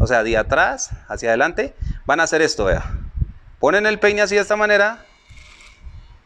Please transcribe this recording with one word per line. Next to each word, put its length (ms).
o 60
sea, 160
de 140
atrás 540
hacia 220
adelante, 440
van 160
a 40
hacer 180
esto, 240
vea. 180
Ponen 280
el 120
peine 220
así 140
de 80
esta 140
manera 500